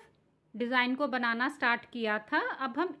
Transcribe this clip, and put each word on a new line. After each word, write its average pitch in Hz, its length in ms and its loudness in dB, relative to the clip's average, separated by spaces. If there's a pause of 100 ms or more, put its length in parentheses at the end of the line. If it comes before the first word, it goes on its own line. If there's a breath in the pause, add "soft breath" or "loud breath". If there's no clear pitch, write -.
(540)
डिज़ाइन 247 420 2
को 294 120 0
बनाना 240 420 0
स्टार्ट 240 360 0
किया 214 380 -2
था, 302 160 0
अब 277 400 -4
हम 349 200 -2